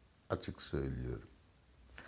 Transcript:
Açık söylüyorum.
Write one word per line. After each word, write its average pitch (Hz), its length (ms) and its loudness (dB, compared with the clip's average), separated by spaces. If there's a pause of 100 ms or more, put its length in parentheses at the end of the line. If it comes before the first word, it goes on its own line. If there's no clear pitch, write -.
(300)
Açık - 320 2
söylüyorum. 62 680 2 (800)